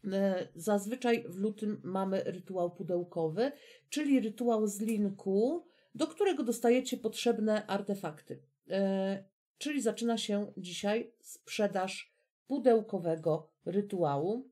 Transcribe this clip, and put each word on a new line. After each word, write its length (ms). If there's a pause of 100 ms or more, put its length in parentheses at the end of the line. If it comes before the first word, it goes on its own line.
(120)
E, 440
zazwyczaj 720
w 80
lutym 460
mamy 400
rytuał 480
pudełkowy, 800 (380)
czyli 300
rytuał 480
z 120
linku, 880 (280)
do 120
którego 360
dostajecie 540
potrzebne 720
artefakty. 720 (300)
E, 540 (340)
czyli 240
zaczyna 360
się 400
dzisiaj 640
sprzedaż 960 (320)
pudełkowego 1040 (140)
rytuału 880